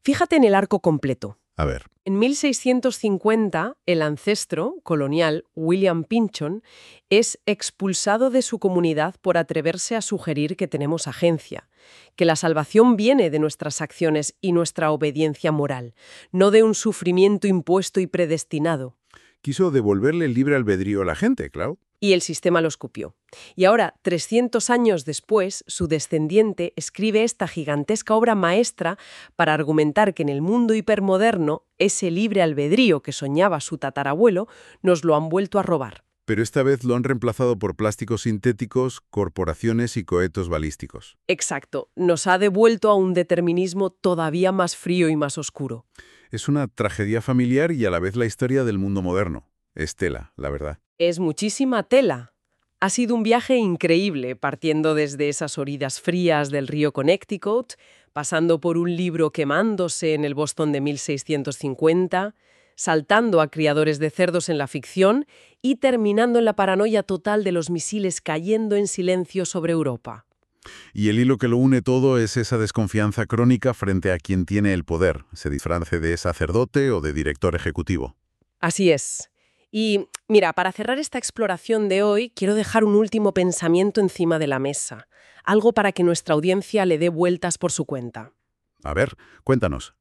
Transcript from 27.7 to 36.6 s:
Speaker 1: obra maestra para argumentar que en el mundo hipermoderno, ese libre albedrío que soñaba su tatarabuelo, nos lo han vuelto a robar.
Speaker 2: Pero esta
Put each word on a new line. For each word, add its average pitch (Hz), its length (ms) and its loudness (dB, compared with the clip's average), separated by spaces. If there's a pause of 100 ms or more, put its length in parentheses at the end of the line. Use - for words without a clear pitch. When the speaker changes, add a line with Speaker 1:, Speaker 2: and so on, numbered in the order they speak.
Speaker 1:
obra 220 200 4
maestra 185 640 0 (380)
para 156 180 2
argumentar 156 600 2
que 170 100 -4
en 143 60 0
el 139 120 -2
mundo 220 340 2
hipermoderno, 196 880 0 (120)
ese 190 320 0
libre 202 320 0
albedrío 160 600 2
que 143 100 -12
soñaba 151 480 0
su - 180 -8
tatarabuelo, 170 680 0 (340)
nos 175 220 2
lo 156 140 4
han 160 100 -2
vuelto 196 320 -2
a 185 40 -2
robar. 147 420 -4 (180)
Speaker 2:
Pero 110 180 -2
esta 131 220 0